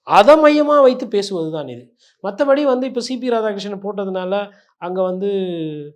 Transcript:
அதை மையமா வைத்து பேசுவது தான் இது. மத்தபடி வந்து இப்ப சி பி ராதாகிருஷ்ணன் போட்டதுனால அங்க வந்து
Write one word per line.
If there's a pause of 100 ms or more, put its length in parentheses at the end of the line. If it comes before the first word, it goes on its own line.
அதை
மையமா
வைத்து
பேசுவது
தான்
இது. (260)
மத்தபடி
வந்து
இப்ப
சி
பி
ராதாகிருஷ்ணன்
போட்டதுனால (240)
அங்க
வந்து (680)